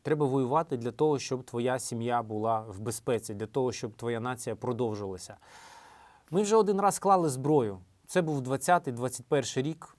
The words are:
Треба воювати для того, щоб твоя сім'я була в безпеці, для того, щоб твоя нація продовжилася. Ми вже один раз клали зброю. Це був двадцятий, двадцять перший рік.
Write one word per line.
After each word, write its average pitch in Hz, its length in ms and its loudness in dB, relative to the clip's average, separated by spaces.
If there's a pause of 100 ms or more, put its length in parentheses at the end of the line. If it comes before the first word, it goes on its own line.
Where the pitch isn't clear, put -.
Треба 147 240 2
воювати 135 520 0
для 117 140 -4
того, 147 280 2
щоб 131 240 -6
твоя 123 360 -2
сім'я 120 440 -2
була 110 360 0
в 107 200 -10
безпеці, 110 540 -4
для 107 140 -6
того, 127 240 0
щоб 110 240 -8
твоя 117 240 -4
нація 120 360 -6
продовжилася. 107 840 -4 (920)
Ми 180 100 2
вже 208 140 4
один 202 260 4
раз 196 180 2
клали 185 300 4
зброю. 131 480 2 (300)
Це 180 140 2
був 151 200 -2
двадцятий, 135 520 0
двадцять 123 320 -6
перший 135 380 0
рік. - 360 -8